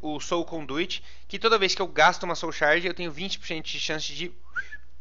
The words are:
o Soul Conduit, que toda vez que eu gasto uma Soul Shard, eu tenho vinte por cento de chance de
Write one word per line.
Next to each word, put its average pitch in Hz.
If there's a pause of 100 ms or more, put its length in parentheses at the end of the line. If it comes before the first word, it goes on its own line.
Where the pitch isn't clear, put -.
o 151
Soul 170
Conduit, 160 (240)
que 196
toda 220
vez 190
que -
eu 180
gasto 160
uma 175
Soul 165
Shard, 160
eu 175
tenho 175
vinte 180
por -
cento 160
de 147
chance 156
de - (680)